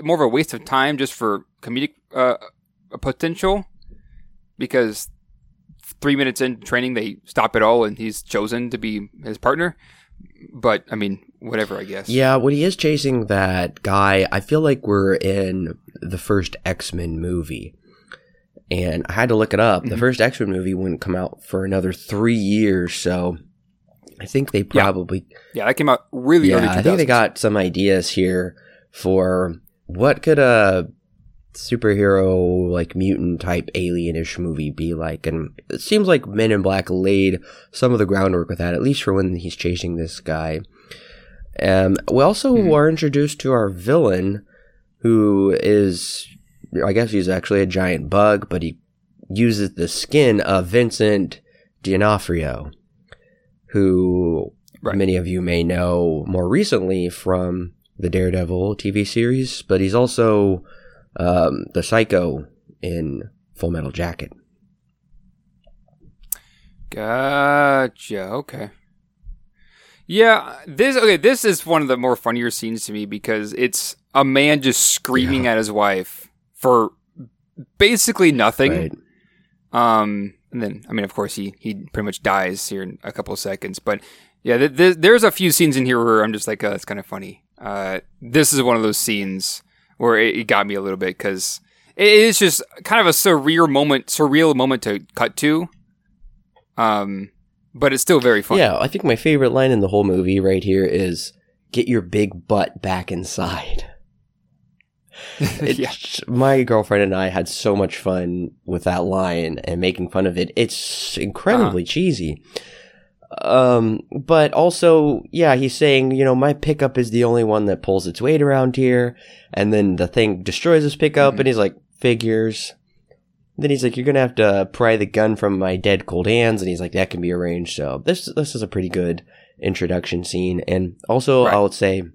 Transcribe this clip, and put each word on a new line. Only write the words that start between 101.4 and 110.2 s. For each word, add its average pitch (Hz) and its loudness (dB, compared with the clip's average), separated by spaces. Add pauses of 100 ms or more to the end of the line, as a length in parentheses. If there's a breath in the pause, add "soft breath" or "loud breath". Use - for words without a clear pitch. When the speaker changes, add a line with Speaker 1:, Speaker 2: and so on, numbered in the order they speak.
Speaker 2:
"Get 120 0
your 117 0
big 90 -4
butt - -2
back 90 -6
inside." 90 -6
Speaker 1:
<laughs> - -20 (1400 loud breath)
Speaker 2:
It - -4
Speaker 1:
Yeah. 127 -4
Speaker 2:
j-, - -12
my 135 2
girlfriend 107 0
and 95 0
I 95 -2
had 90 -4
so - -2
much 98 -2
fun 90 -4 (160)
with 87 -4
that 90 0
line 87 -2
and 87 -6
making 90 -2
fun 95 0